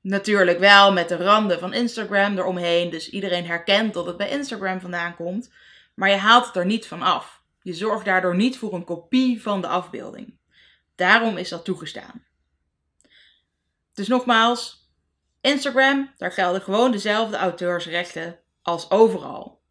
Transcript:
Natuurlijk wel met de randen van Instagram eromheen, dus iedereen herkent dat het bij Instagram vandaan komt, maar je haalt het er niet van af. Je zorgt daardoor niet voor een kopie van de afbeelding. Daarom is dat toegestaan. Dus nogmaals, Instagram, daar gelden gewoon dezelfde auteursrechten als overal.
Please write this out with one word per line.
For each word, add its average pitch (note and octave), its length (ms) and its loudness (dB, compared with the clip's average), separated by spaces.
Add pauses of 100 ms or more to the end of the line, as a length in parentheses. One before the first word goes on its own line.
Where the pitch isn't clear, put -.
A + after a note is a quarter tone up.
Natuurlijk F#3+ 580 2
wel G3+ 340 10
met F3 160 0
de F3 80 -4
randen G3 420 2
van F#3 140 -8
Instagram G#3 640 0
eromheen, F3 520 0
dus E3 200 -10
iedereen F3+ 360 -4
herkent G3 480 0
dat E3+ 120 -6
het F3 100 -8
bij G3+ 120 -6
Instagram G3 520 -6
vandaan F3 360 -8
komt, F#3 360 -8 (420)
maar F#3+ 160 0
je G3 60 4
haalt A3+ 300 4
het - 100 -8
er F3+ 100 -2
niet G#3+ 200 -2
van E3+ 160 -12
af. - 400 -4 (200)
Je F3+ 120 -10
zorgt F#3+ 300 -4
daardoor F#3 320 0
niet A#3+ 220 0
voor G3+ 160 -8
een F3 100 -8
kopie B3 580 -2
van G3+ 180 -4
de F3 60 -8
afbeelding. - 720 -8 (560)
Daarom G#3+ 420 0
is F3+ 120 -10
dat - 160 -12
toegestaan. - 600 -10 (1700)
Dus G3+ 140 -10
nogmaals, A#3+ 840 0 (500)
Instagram, C4+ 760 0
daar F3+ 160 -8
gelden F#3 300 -2
gewoon A#3 300 2
dezelfde G#3+ 440 -2
auteursrechten F3 1000 -4 (240)
als E3+ 280 -4
overal. G3 800 2